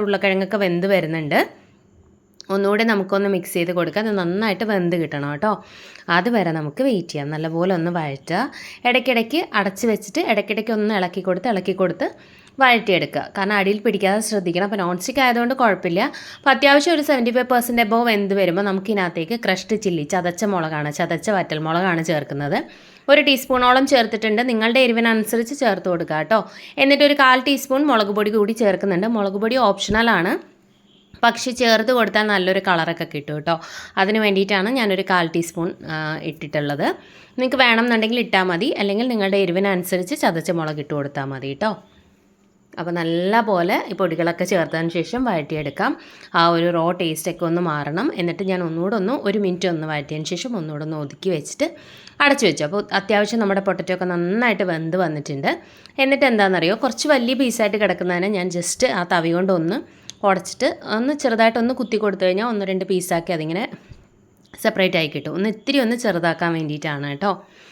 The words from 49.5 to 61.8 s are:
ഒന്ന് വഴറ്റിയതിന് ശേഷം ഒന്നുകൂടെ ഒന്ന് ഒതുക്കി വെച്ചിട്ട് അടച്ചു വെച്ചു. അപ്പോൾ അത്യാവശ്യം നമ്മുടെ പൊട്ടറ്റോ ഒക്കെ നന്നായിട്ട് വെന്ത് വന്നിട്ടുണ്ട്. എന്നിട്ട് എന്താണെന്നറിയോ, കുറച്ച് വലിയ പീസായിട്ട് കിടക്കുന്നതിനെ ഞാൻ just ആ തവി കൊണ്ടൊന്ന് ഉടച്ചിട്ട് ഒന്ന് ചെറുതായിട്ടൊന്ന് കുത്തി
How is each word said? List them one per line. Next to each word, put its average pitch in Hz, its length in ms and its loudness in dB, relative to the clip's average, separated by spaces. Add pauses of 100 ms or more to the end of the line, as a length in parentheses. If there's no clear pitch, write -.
ഒന്ന് 156 180 -6
വഴറ്റിയതിന് 151 400 -6
ശേഷം 208 180 -6 (100)
ഒന്നുകൂടെ 151 280 -8
ഒന്ന് 160 160 -6
ഒതുക്കി 147 320 -6
വെച്ചിട്ട് 202 320 -6 (540)
അടച്ചു 277 260 4
വെച്ചു. 151 200 0
അപ്പോൾ 202 140 -2 (180)
അത്യാവശ്യം 208 440 0
നമ്മുടെ 196 240 0
പൊട്ടറ്റോ 185 300 -2
ഒക്കെ 185 160 -2
നന്നായിട്ട് 196 580 0
വെന്ത് 160 320 -2
വന്നിട്ടുണ്ട്. 151 460 -4 (520)
എന്നിട്ട് 269 300 4
എന്താണെന്നറിയോ, 190 500 4
കുറച്ച് 247 320 -2
വലിയ 247 280 2
പീസായിട്ട് 220 420 0
കിടക്കുന്നതിനെ 180 540 0
ഞാൻ 180 80 -2 (120)
just - 240 -4 (160)
ആ 175 40 -2 (120)
തവി 165 240 2
കൊണ്ടൊന്ന് 185 400 0 (500)
ഉടച്ചിട്ട് 190 380 -2 (280)
ഒന്ന് 247 260 0
ചെറുതായിട്ടൊന്ന് 226 560 2
കുത്തി 226 240 -2